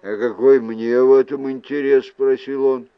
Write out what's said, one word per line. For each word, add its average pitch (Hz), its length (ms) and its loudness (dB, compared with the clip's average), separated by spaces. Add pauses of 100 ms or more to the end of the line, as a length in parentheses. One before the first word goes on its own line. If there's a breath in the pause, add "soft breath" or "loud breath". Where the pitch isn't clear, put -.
"А 101 140 -8
какой 117 420 2
мне 113 420 -2
в 131 120 6
этом 135 360 0
интерес?" — 135 600 -2
спросил 135 580 -2
он. 127 320 -2